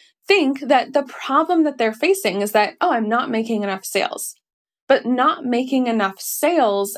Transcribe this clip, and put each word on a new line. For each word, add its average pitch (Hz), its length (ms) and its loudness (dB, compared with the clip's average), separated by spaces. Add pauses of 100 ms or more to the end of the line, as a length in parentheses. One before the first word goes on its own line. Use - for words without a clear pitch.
(280)
think 277 320 2
that 254 340 0
the 190 80 2
problem 311 600 0
that 277 160 -2
they're 226 120 0
facing 220 520 -2
is 208 80 -4
that, 208 280 2
"Oh, 339 120 2
I'm 226 180 0
not 247 220 0
making 226 320 -2
enough 196 200 -6
sales." - 520 -6 (520)
But 269 200 2
not 254 360 0
making 254 440 0
enough 208 320 0
sales, 214 800 0